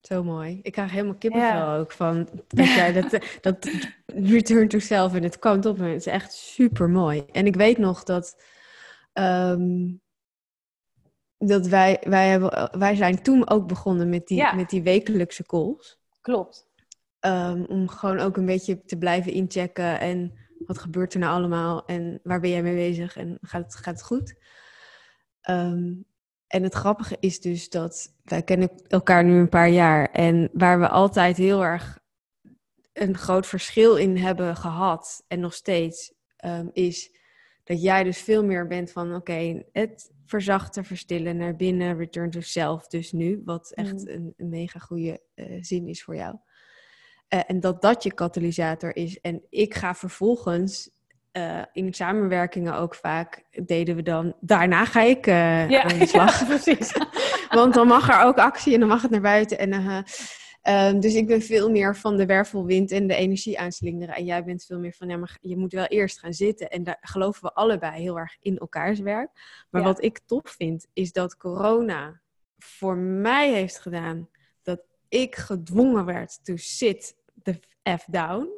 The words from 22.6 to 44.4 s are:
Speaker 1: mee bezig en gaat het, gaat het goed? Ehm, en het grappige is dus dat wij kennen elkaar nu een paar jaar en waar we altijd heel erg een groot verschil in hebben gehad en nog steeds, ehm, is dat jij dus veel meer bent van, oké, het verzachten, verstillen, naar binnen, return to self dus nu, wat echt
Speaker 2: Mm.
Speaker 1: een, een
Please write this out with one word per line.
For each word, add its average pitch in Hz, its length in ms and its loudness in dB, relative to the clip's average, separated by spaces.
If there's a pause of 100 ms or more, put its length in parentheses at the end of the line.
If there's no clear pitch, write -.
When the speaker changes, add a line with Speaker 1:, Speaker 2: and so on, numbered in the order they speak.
Speaker 1:
mee 175 120 -2
bezig 175 420 -4
en 170 240 -12
gaat 175 220 -10
het, - 120 -16
gaat 175 200 -12
het - 80 -16
goed? 262 320 -6 (1040)
Ehm, 175 520 -4 (540)
en 190 160 -2
het 185 120 -4
grappige 208 460 -4
is 185 200 -2
dus 175 300 -6
dat - 440 -8 (100)
wij 165 180 -4
kennen 185 280 0 (180)
elkaar 180 360 4
nu 175 140 8
een 175 100 6
paar 170 200 6
jaar 160 420 6
en 170 420 2
waar 180 280 4
we 175 80 4
altijd 185 480 2
heel 190 280 2
erg 165 340 -6 (920)
een 190 240 -2
groot 185 300 -2
verschil 220 500 4
in 185 200 2
hebben 180 400 -2
gehad 170 720 -4
en 175 120 -6
nog 175 140 -6
steeds, 170 600 -4 (220)
ehm, 170 360 -10
is 175 380 -4 (540)
dat 170 180 -4
jij 190 220 2
dus 185 180 -4
veel 214 220 2
meer 180 220 -2
bent 175 260 -8
van, 175 220 -8
oké, 170 480 -6 (100)
het 220 400 -8 (140)
verzachten, 196 580 -4
verstillen, 170 520 -6
naar 170 200 -6
binnen, 180 420 -2
return 170 320 -8
to 170 100 -10
self 160 460 -6
dus 165 260 -10
nu, 170 320 -4
wat 170 300 -10
echt 202 180 -8 (120)
Speaker 2:
Mm. - 40 -14
Speaker 1:
een, 170 280 -12
een 175 120 -12